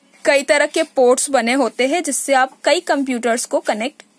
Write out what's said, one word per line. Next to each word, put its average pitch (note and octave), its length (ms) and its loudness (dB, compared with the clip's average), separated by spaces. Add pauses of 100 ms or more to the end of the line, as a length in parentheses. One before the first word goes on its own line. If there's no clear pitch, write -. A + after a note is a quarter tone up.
(240)
कई C#4+ 180 2
तरह D4 240 2
के D#4+ 160 -2
ports C4 480 0
बने A#3+ 220 0
होते B3 340 0
हैं, E4 160 -2
जिससे C#4 320 -2
आप C4 180 2 (120)
कई D#4+ 160 2
computers B3 640 -2
को D4+ 160 -2
connect A#3 420 -6 (160)